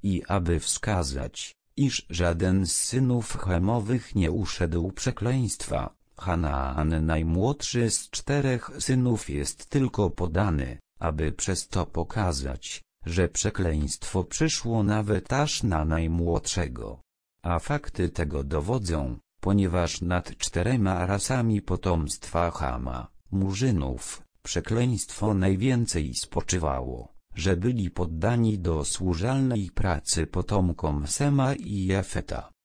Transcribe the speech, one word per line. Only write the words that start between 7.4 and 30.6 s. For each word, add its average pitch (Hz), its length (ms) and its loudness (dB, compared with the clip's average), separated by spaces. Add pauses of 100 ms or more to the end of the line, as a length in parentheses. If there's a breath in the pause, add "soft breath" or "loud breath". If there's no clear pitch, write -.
z - 200 -4
czterech 139 680 0
synów, 123 520 2
jest 71 360 -6
tylko 120 440 2
podany, 80 680 0 (200)
aby 78 340 0
przez - 360 -4
to 90 180 0
pokazać, 76 960 -4 (240)
że 85 220 2
przekleństwo 82 960 0
przyszło 117 580 0
nawet 104 500 0
aż 147 300 0
na 80 220 2
najmłodszego. 80 1160 0 (420)
A 87 160 0
fakty 101 500 -2
tego 71 360 -2
dowodzą, 78 720 -2 (220)
ponieważ 90 600 2
nad 90 360 -2
czterema 95 680 2
rasami 107 560 2
potomstwa 85 880 0
Hama, 62 580 -4 (220)
Murzynów, 95 920 0 (200)
przekleństwo 110 920 0
najwięcej 95 800 2
spoczywało, 64 1000 -4 (220)
że 90 220 2
byli 101 340 0
poddani 104 680 0
do 82 260 0
służalnej 104 840 0
pracy 82 560 0
potomkom 85 800 0